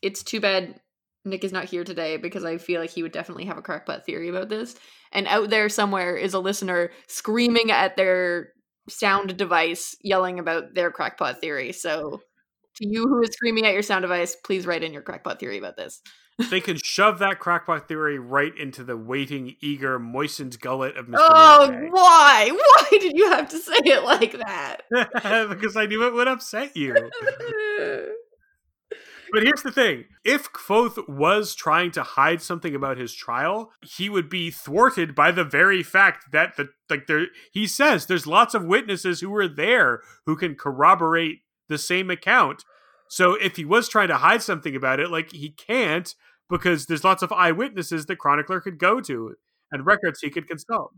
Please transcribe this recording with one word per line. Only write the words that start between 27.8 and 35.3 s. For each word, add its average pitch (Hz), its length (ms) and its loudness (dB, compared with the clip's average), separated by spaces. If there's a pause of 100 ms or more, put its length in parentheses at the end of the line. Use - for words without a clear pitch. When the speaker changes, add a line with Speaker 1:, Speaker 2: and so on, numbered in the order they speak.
Speaker 2:
But 214 100 2
here's 277 220 2
the 262 80 -6
thing. 180 340 0 (180)
If 277 300 -2
Kvothe 226 560 -2
was 175 460 0
trying 170 360 0
to 147 120 -6
hide 156 360 0
something 165 360 -8
about 135 240 -6
his 120 160 -10
trial, 170 560 -6 (120)
he 185 240 -10
would 185 220 -4
be 170 220 -8
thwarted 165 640 0
by 151 160 6